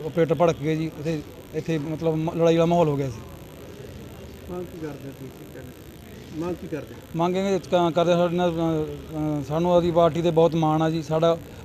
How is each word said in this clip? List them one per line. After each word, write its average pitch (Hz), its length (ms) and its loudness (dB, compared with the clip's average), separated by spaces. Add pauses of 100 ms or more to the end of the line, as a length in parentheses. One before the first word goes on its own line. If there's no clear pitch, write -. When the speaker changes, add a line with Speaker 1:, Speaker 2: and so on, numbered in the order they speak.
Speaker 1:
ਆਪਰੇਟਰ 160 280 2
ਭੜਕ 165 280 4
ਗਏ 156 140 0
ਜੀ। 160 100 -2
ਇੱਥੇ, 156 340 -4 (340)
ਇੱਥੇ 156 240 -2
ਮਤਲਬ 160 360 -2
ਮ-, 160 220 -2
ਲੜਾਈ 165 200 6
ਵਾਲਾ 165 100 6
ਮਾਹੌਲ 170 220 6
ਹੋ 143 80 2
ਗਿਆ 139 140 -2
ਸੀ। 110 100 -10 (1300)
Speaker 2:
ਮੰਗ 180 140 -8
ਕੀ 170 140 -14
ਕਰਦੇ 139 300 -10
ਹੋ 135 120 -12
ਤੁਸੀਂ? 131 80 -12 (1080)
ਮੰਗ 170 180 -4
ਕੀ 170 120 -12
ਕਰਦੇ 147 280 -8
ਹੋ? - 60 -16 (160)
Speaker 1:
ਮੰਗ 180 200 0
ਇਹ 190 220 2
ਕ-, 170 360 2
ਕਰਦੇ 175 180 4
ਸਾਡੇ 170 240 4
ਨਾਲ, 180 140 4
ਅ, - 20 -2
ਅ, 151 960 -2
ਸਾਨੂੰ 170 260 2
ਆਪਦੀ 175 160 6
ਪਾਰਟੀ 170 300 4
'ਤੇ 170 100 2
ਬਹੁਤ 165 240 6
ਮਾਣ 156 280 4
ਆ 160 80 2
ਜੀ। 160 120 -2
ਸਾਡਾ 160 360 2 (260)